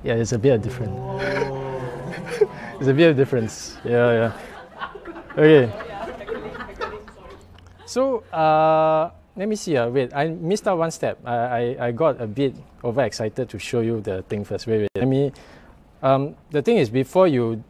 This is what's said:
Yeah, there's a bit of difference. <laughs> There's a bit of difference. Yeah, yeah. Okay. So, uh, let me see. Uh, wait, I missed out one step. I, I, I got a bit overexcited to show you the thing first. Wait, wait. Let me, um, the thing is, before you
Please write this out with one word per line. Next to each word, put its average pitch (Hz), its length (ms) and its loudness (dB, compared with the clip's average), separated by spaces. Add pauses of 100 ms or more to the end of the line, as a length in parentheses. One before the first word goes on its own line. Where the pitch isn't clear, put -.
Yeah, 127 120 -2
there's 113 180 0
a 120 60 0
bit 127 160 4
of 104 80 2
difference. - 340 -6
<laughs> 135 1500 -4 (300)
There's 135 100 0
a 135 60 4
bit 165 160 6
of 139 60 2
difference. 123 680 -2
Yeah, 120 280 4
yeah. 113 200 2 (1040)
Okay. 143 360 8 (2000)
So, 254 480 -2
uh, 156 800 4 (260)
let 202 120 -4
me 214 80 -2
see. 165 200 -2
Uh, 120 140 2
wait, 143 240 0
I 143 140 0
missed 175 380 -4
out 185 120 2
one 165 120 0
step. 117 360 -4
I, 120 100 -2
I, 120 520 -2
I 123 40 -2
got 131 280 0
a 117 60 -4
bit 123 280 -2 (280)
overexcited 117 680 -2
to 104 80 -10
show 120 220 -2
you 113 200 -2
the 95 220 -6
thing 101 220 -6
first. 101 220 -8
Wait, 110 140 2
wait. 101 140 0
Let 123 140 0
me, 135 240 2 (720)
um, 135 320 2 (160)
the 147 120 0
thing 233 160 4
is, 127 100 4
before 135 400 4
you 117 420 0